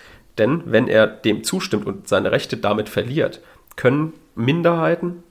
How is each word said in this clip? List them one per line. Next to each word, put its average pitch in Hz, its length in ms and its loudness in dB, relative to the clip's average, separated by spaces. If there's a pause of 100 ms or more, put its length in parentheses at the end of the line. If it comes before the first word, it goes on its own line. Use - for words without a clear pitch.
(380)
Denn 131 280 2
wenn 113 220 2
er 110 200 6
dem 110 360 -2
zustimmt - 420 -2
und - 220 -8
seine 98 240 0
Rechte - 260 -2
damit 107 320 -2
verliert, 127 520 -4 (360)
können 147 360 0 (220)
Minderheiten, 170 960 0